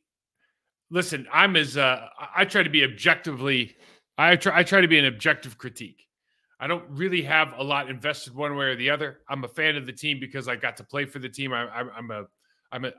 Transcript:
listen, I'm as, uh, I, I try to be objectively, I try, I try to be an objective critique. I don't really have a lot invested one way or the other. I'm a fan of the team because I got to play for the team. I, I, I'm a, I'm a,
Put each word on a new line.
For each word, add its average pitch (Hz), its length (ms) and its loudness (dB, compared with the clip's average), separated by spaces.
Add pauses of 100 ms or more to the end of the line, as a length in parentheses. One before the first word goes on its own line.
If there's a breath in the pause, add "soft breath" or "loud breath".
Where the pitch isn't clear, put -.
(920)
listen, 165 420 -4
I'm 185 220 4
as, 143 220 0
uh, 127 320 2 (100)
I, - 100 -14 (140)
I - 20 2
try 196 180 2
to 165 80 -2
be 147 120 4
objectively, 135 920 0 (400 soft breath)
I 170 180 6
try, 170 240 4
I 175 40 8
try 190 180 4
to 175 80 6
be 160 100 6
an 139 80 6
objective 127 520 -2
critique. - 500 -14 (500)
I 135 80 -6
don't 170 220 -2
really 170 340 -2
have 143 340 2
a 131 60 -6
lot 139 280 -2
invested 131 440 -6
one 143 220 -4
way 139 100 0
or 131 100 0
the 127 140 2
other. 147 280 -4 (100)
I'm 135 160 -6
a 117 40 -8
fan 156 280 0
of 131 100 -8
the 123 60 -10
team 143 260 -6
because 131 300 -10
I 123 80 -4
got 120 220 -8
to 104 60 -20
play 143 200 -6
for 139 140 -12
the 127 100 -10
team. 135 240 -8
I, 120 140 -4
I, 117 180 -8 (120)
I'm 117 140 -12
a, 104 140 -10 (480)
I'm 127 140 -6
a, 123 120 -8